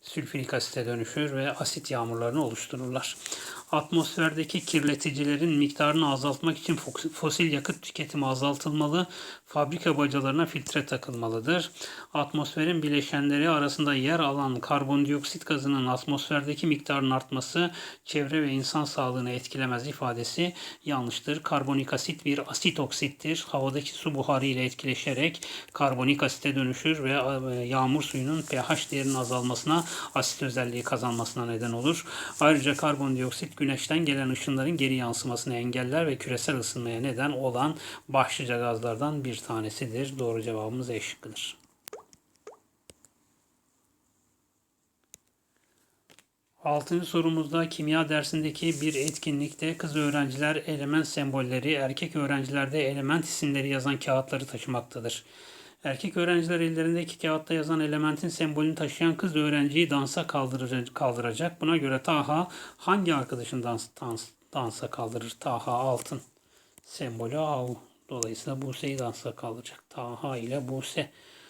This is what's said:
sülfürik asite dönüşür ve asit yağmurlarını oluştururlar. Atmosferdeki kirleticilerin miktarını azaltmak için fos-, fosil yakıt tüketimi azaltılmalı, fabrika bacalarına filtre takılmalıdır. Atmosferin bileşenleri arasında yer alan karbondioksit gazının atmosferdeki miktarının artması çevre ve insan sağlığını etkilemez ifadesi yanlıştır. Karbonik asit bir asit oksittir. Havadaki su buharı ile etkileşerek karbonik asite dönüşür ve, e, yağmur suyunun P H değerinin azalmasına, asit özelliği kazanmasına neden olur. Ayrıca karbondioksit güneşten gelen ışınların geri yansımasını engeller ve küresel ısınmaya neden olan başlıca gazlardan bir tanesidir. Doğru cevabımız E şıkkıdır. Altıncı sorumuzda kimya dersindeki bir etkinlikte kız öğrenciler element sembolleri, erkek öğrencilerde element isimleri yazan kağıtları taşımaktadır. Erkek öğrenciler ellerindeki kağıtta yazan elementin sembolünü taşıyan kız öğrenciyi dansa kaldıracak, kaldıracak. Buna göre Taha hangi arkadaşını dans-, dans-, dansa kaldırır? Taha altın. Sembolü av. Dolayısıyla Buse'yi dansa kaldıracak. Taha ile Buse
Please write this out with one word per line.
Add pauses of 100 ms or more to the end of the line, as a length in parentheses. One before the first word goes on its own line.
sülfürik
asite
dönüşür
ve
asit
yağmurlarını
oluştururlar. (540)
Atmosferdeki
kirleticilerin
miktarını
azaltmak
için
fos-,
fosil
yakıt
tüketimi
azaltılmalı, (380)
fabrika
bacalarına
filtre
takılmalıdır. (420)
Atmosferin
bileşenleri
arasında
yer
alan
karbondioksit
gazının
atmosferdeki
miktarının
artması (340)
çevre
ve
insan
sağlığını
etkilemez
ifadesi (320)
yanlıştır.
Karbonik
asit
bir
asit
oksittir.
Havadaki
su
buharı
ile
etkileşerek (260)
karbonik
asite
dönüşür
ve,
e,
yağmur
suyunun
P
H
değerinin
azalmasına, (300)
asit
özelliği
kazanmasına
neden
olur. (340)
Ayrıca
karbondioksit
güneşten
gelen
ışınların
geri
yansımasını
engeller
ve
küresel
ısınmaya
neden
olan (300)
başlıca
gazlardan
bir
tanesidir.
Doğru
cevabımız
E
şıkkıdır. (4000)
Altıncı
sorumuzda
kimya
dersindeki
bir
etkinlikte
kız
öğrenciler
element
sembolleri,
erkek
öğrencilerde
element
isimleri
yazan
kağıtları
taşımaktadır. (600)
Erkek
öğrenciler
ellerindeki
kağıtta
yazan
elementin
sembolünü
taşıyan
kız
öğrenciyi
dansa
kaldıracak,
kaldıracak.
Buna
göre
Taha (300)
hangi
arkadaşını
dans-, (120)
dans-, (260)
dansa
kaldırır?
Taha
altın. (640)
Sembolü
av. (420)
Dolayısıyla
Buse'yi
dansa
kaldıracak.
Taha
ile
Buse (380)